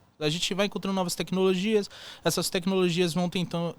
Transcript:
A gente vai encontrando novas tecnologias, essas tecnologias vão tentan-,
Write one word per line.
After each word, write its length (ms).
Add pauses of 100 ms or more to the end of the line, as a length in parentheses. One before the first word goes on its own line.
(200)
A 100
gente 240
vai 120
encontrando 300
novas 200
tecnologias, 720 (340)
essas 260
tecnologias 640
vão 160
tentan-, 500